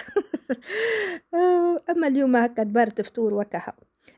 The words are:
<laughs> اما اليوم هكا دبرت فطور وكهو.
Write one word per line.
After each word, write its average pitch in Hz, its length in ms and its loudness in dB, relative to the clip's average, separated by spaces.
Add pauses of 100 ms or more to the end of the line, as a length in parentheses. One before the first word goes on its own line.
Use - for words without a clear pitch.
(1300)
<laughs> 349 560 2
اما 330 160 0
اليوم 269 300 4
هكا 233 260 0
دبرت 220 380 0
فطور 214 340 -2
وكهو. 202 380 -6 (460)